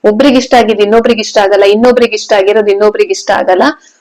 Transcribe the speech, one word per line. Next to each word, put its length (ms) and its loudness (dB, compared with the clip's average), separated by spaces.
ಒಬ್ರಿಗೆ 340 2
ಇಷ್ಟ 160 -2
ಆಗಿದ್ದು 300 2
ಇನ್ನೊಬ್ರಿಗೆ 380 0
ಇಷ್ಟ 160 -4
ಆಗಲ್ಲ, 260 2
ಇನ್ನೊಬ್ರಿಗೆ 500 2
ಇಷ್ಟ 200 -4
ಆಗಿರೋದು 380 0
ಇನ್ನೊಬ್ರಿಗೆ 400 0
ಇಷ್ಟ 200 -6
ಆಗಲ್ಲ. 320 0